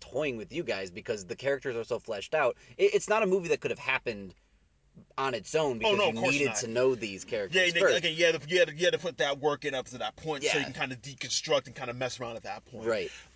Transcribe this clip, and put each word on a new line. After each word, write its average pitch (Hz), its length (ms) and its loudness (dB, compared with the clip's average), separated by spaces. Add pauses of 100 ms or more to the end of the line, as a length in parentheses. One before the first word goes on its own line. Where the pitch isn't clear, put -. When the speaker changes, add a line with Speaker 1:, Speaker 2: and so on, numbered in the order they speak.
Speaker 1:
toying 135 360 -4
with 107 160 -10
you 160 100 -6
guys," 98 280 -4
because 101 360 -6
the 101 100 -6
characters 131 400 -2
are 113 80 -4
so 113 140 -2
fleshed 101 360 -6
out. 139 220 2 (220)
It, 202 160 4
it's 196 140 2
not 214 140 4
a 208 40 2
movie 185 220 2
that 147 120 2
could 131 100 -2
have 107 100 -4
happened 107 540 -4 (840)
on 135 160 -2
its 104 200 -8
own 147 220 4
Speaker 2:
Oh, - 20 -6
Speaker 1:
because 208 200 2
Speaker 2:
no, 208 60 4
Speaker 1:
you 170 60 4
Speaker 2:
of 113 60 -4
course 135 160 2
Speaker 1:
needed 143 140 2
Speaker 2:
not. 123 100 0
Speaker 1:
to 123 100 -2
know 127 280 4
these 101 300 -6
characters 110 320 -2
Speaker 2:
Yeah, 185 100 6
you, 170 140 2
Speaker 1:
first. 170 180 6
Speaker 2:
again, 165 180 0
you 170 80 4
had 165 160 4
to, 147 80 -14
you 180 100 4
had 165 100 8
to, 147 60 -10
you 170 100 0
had 170 100 4
to 156 40 -2
put 170 200 -6
that 143 200 0
work 143 260 0
in 139 100 -2
up 127 140 -4
to 120 100 -12
that 110 180 -6
point 147 260 -6
so 135 120 2
you 139 100 2
Speaker 1:
Yeah. 143 60 -6
Speaker 2:
can - 20 -12
kinda 131 240 -6
deconstruct 135 720 -2
and 117 80 -16
kinda 120 180 -8
mess 123 260 -4
around 117 180 -8
at - 80 -12
that 104 200 -10
point. 110 220 -8
Speaker 1:
Right. 107 240 0 (260)